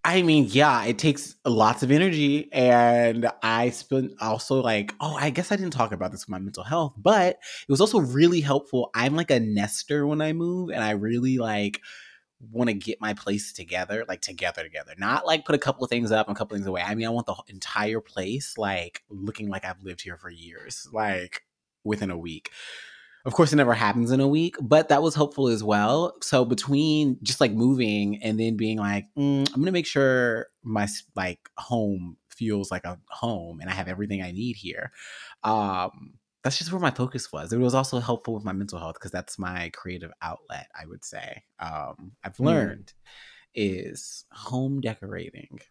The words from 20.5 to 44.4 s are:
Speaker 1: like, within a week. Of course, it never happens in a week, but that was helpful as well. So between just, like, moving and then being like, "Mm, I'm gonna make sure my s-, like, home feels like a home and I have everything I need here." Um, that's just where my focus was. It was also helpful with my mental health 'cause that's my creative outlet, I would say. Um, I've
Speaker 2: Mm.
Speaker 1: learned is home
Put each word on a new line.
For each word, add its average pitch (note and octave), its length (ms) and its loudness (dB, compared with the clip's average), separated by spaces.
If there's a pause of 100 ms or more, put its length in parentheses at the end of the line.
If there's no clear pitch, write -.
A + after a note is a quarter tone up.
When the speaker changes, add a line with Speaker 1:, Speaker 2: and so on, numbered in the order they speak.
Speaker 1:
like, G2 520 -4 (400)
within G#2 260 -2
a F2 80 -6
week. E2 320 -12 (760)
Of A#2 80 -4
course, D#3+ 180 6
it D3 40 2
never B2 180 6
happens A#2 380 2
in C3 80 4
a C3+ 80 4
week, D#3+ 340 2
but D3+ 280 6
that C#3+ 120 6
was D#3+ 140 2
helpful C#3+ 320 2
as A2 160 2
well. G#2+ 580 2
So B2+ 240 4
between C#3 800 2
just, B2 180 0
like, A#2+ 120 4
moving G#2+ 680 2
and A2 180 -2
then A2+ 160 0
being A2 220 -2
like, G2+ 280 -2 (120)
"Mm, C#3 340 2
I'm C3 100 0
gonna F3+ 100 2
make F3 160 0
sure B2+ 580 2 (160)
my A2 220 -2
s-, - 180 -4 (140)
like, F#2 240 -4 (180)
home G2+ 600 -4 (120)
feels G#2 400 -4
like F2+ 160 -8
a F2 140 -10 (100)
home E2+ 520 -6
and F2+ 60 -10
I F#2 60 -4
have F2+ 140 -6
everything G2 340 -6
I F2+ 100 -8
need A2 260 -6
here." - 340 -12 (520)
Um, G2+ 760 -2 (240)
that's C3+ 160 -2
just E3 120 -6
where F#3 80 -4
my E3 120 0
focus B2+ 400 -6
was. D#2+ 200 -8
It A2+ 60 0
was B2 160 4
also C3 260 0
helpful A#2 360 -4
with G#2 80 -10
my G2 100 -6
mental G2 240 -6
health E2 220 -10
'cause - 100 -14
that's - 300 -10
my F2+ 340 -6
creative F2 380 -12 (100)
outlet, - 480 -12 (100)
I D#2+ 60 -18
would - 180 -18
say. - 420 -14 (140)
Um, D#2+ 520 -10 (120)
I've F#2 140 -14
Speaker 2:
Mm. B2+ 80 -2
Speaker 1:
learned C3+ 480 0 (640)
is - 800 -6
home C3+ 480 -4